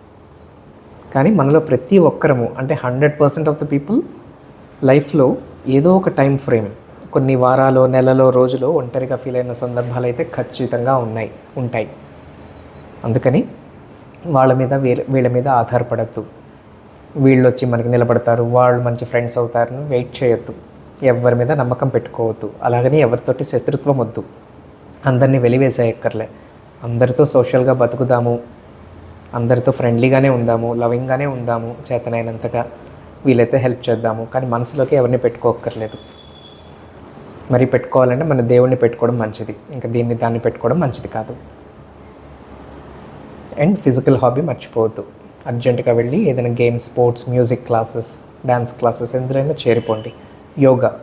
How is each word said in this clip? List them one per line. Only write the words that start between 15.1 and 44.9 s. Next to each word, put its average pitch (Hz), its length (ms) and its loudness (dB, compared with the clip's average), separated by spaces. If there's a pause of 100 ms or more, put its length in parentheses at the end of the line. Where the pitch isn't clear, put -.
మీద 123 200 -2
ఆధారపడద్దు. 117 760 -2 (920)
వీళ్ళు 135 320 6
వచ్చి 123 200 -2
మనకి 117 200 -2
నిలబడతారు, 120 540 2
వాళ్ళు 123 400 2
మంచి 120 220 -4
ఫ్రెండ్స్ 120 340 -4
అవుతారని 120 460 -2
వెయిట్ 123 380 -4
చేయొద్దు. 117 320 0 (480)
ఎవరి 120 320 4
మీద 123 180 0
నమ్మకం 127 360 0
పెట్టుకోవద్దు. 113 640 -4 (120)
అలాగని 120 360 2
ఎవరితోటి 127 460 0
శత్రుత్వం 143 540 -2
వద్దు. 110 260 -4 (840)
అందరినీ 135 320 4
వెలివేసేయక్కర్లే. 120 880 0 (560)
అందరితో 120 400 2
సోషల్గా 131 480 2
బతుకుదాము, 120 640 0 (960)
అందరితో 123 380 0
ఫ్రెండ్లీగానే 131 560 2
ఉందాము, 117 460 0
లవింగ్గానే 123 520 -2
ఉందాము, 117 480 -6 (180)
చేతనైనంతగా 117 760 -6 (600)
వీలైతే 120 320 4
హెల్ప్ 123 320 -2
చేద్దాము. 113 340 -2
కానీ 131 220 -6
మనసులోకి 127 500 -2
ఎవరిని 123 220 2
పెట్టుకోక్కర్లేదు. 113 800 -4 (1500)
మరి 127 140 4
పెట్టుకోవాలంటే 127 580 0
మన 143 160 0
దేవుణ్ణి 123 360 4
పెట్టుకోవడం 120 420 0
మంచిది, 107 380 -6 (160)
ఇంకా 123 160 -10
దీన్ని 117 260 -2
దాన్ని 117 240 -2
పెట్టుకోవడం 120 420 -2
మంచిది 123 280 -4
కాదు. 113 280 -10 (2250)
And 180 140 2
ఫిజికల్ 135 400 2
హాబీ 123 240 2
మర్చిపోవద్దు. 117 640 -4 (420)